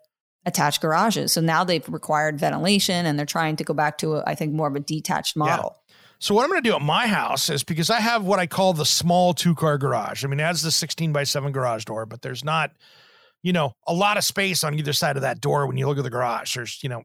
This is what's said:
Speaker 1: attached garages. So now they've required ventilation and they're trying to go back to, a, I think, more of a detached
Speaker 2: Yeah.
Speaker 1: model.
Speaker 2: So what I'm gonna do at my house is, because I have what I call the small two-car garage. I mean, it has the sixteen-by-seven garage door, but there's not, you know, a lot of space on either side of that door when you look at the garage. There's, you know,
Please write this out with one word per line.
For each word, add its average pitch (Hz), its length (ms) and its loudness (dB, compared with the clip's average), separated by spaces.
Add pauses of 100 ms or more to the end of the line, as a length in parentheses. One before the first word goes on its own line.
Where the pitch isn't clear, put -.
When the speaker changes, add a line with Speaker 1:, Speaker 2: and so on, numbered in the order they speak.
(460)
Speaker 1:
attached 147 360 2
garages. 175 500 2
So - 80 2
now 165 240 2
they've 170 240 -2
required 151 500 -2
ventilation 175 680 2
and 147 120 0
they're 147 80 -2
trying 156 300 -2
to 151 80 -4
go - 80 -2
back 151 260 0
to, 156 180 -2
a, 147 100 -4
I 151 80 -2
think, 151 180 -4
more 156 160 0
of 139 80 -4
a 143 40 -4
detached 156 560 -4
Speaker 2:
Yeah. 156 80 0
Speaker 1:
model. - 320 0 (420)
Speaker 2:
So - 160 -2
what 233 100 6
I'm 311 60 2
gonna 349 120 0
do 220 120 2
at 143 80 -2
my 175 240 2
house 160 440 0
is, 143 120 -2
because 165 280 0
I 226 100 4
have 226 240 2
what 190 140 4
I 180 80 2
call 190 260 2
the 147 140 0
small 175 480 4
two-car 160 440 2
garage. 127 460 -2
I 139 40 -4
mean, 139 120 -2
it 156 40 0
has 165 180 0
the 160 80 -2
sixteen-by-seven 143 840 -2
garage 120 320 -2
door, 113 220 -6
but 113 160 -14
there's 127 220 -8
not, 151 280 -2 (680)
you 180 100 0
know, 151 220 0 (120)
a 170 60 0
lot 202 240 2
of 190 80 0
space 190 400 0
on 147 140 -2
either 147 160 -2
side 147 220 0
of 135 60 -4
that 120 200 -2
door 143 240 2
when 123 100 -4
you 135 100 0
look 139 120 0
at 135 60 -2
the 123 60 -6
garage. 120 440 -2
There's, 117 280 -8
you 139 60 -4
know, 117 160 -8